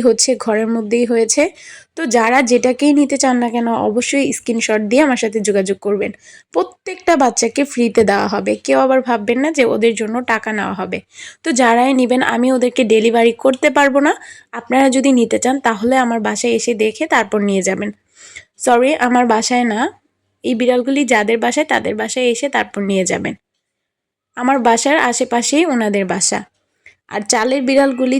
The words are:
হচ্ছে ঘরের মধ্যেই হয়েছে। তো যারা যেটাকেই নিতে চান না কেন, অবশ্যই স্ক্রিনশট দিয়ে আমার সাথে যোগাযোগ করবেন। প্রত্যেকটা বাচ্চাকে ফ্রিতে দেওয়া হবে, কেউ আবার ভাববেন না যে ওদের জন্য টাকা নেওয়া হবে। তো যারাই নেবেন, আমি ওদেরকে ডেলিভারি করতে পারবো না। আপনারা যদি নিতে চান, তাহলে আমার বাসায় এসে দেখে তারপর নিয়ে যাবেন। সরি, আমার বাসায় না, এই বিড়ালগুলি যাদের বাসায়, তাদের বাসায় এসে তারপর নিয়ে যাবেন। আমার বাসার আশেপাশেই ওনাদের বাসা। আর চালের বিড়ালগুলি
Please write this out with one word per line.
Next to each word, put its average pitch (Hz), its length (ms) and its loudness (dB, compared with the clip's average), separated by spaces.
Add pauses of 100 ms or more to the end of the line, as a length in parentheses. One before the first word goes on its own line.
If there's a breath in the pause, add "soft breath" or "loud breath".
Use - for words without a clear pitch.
হচ্ছে 226 220 2 (160)
ঘরের 220 300 0
মধ্যেই 233 360 -2
হয়েছে। 226 320 0 (520 loud breath)
তো 330 60 -8 (140)
যারা 233 240 2 (120)
যেটাকেই 247 480 2
নিতে 277 240 0
চান 254 200 2
না 240 100 0
কেন, 240 140 -2 (200)
অবশ্যই 247 380 -2 (120)
স্ক্রিনশট 226 520 -2
দিয়ে 247 180 4
আমার 247 160 0
সাথে 220 240 -2
যোগাযোগ 196 380 0
করবেন। 202 260 -4 (420 loud breath)
প্রত্যেকটা 370 600 -4 (100)
বাচ্চাকে 233 380 0 (100)
ফ্রিতে 233 380 0
দেওয়া 208 240 0
হবে, 202 200 -2 (120)
কেউ 269 200 2
আবার 262 220 2
ভাববেন 233 360 -2
না 302 140 0
যে 269 60 4 (100)
ওদের 226 260 2
জন্য 220 160 -6 (160)
টাকা 220 260 -4
নেওয়া 190 220 -6
হবে। 185 200 -8 (420 loud breath)
তো - 80 -6 (100)
যারাই 247 400 4
নেবেন, 247 220 2 (120)
আমি 240 140 0 (100)
ওদেরকে 247 260 0 (100)
ডেলিভারি 226 400 4 (100)
করতে 269 240 2 (100)
পারবো 277 220 4
না। 302 140 2 (460 loud breath)
আপনারা 262 360 2
যদি 269 140 2 (100)
নিতে 226 240 0
চান, 254 120 0 (120)
তাহলে 226 280 0 (100)
আমার 233 220 -2
বাসায় 214 320 -2
এসে 240 140 -2 (100)
দেখে 214 200 -2 (100)
তারপর 220 260 0 (100)
নিয়ে 190 180 0
যাবেন। 190 220 -4 (760 loud breath)
সরি, 247 260 4 (160)
আমার 247 260 2
বাসায় 240 400 0
না, 208 60 -4 (640)
এই 247 160 -2
বিড়ালগুলি 247 420 2 (120)
যাদের 220 300 2
বাসায়, 277 300 0
তাদের - 280 -2
বাসায় 247 320 -4
এসে 254 160 -4
তারপর 214 400 -4
নিয়ে 190 220 0
যাবেন। - 220 -4 (1040)
আমার 254 200 0 (100)
বাসার 240 300 2 (120)
আশেপাশেই 240 540 0 (100)
ওনাদের 208 400 -2
বাসা। 185 280 -4 (680 soft breath)
আর 208 100 -6 (100)
চালের 254 360 0
বিড়ালগুলি 262 520 2